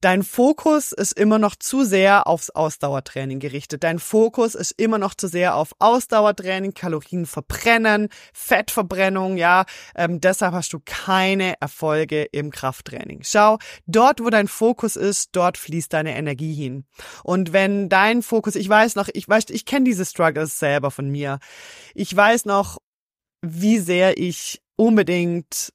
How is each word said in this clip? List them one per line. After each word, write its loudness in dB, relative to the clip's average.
Dein 2
Fokus 2
ist -4
immer 2
noch 0
zu -2
sehr 4
aufs 0
Ausdauertraining -6
gerichtet. -8
Dein 0
Fokus 0
ist -6
immer 0
noch -4
zu -8
sehr 0
auf -2
Ausdauertraining, 0
Kalorien -6
verbrennen, 0
Fettverbrennung, -2
ja. 4
Ähm, -2
deshalb 2
hast -6
du -10
keine 0
Erfolge -2
im -8
Krafttraining. -10
Schau, 4
dort, 4
wo 0
dein 2
Fokus 0
ist, -2
dort 0
fließt -8
deine -2
Energie -6
hin. -8
Und 0
wenn 2
dein 4
Fokus, -2
ich -4
weiß 4
noch, -4
ich -10
weiß, 2
ich -8
kenn 0
diese 0
Struggles -2
selber 0
von -8
mir. -6
Ich -6
weiß 4
noch, -2
wie 2
sehr 2
ich -6
unbedingt 0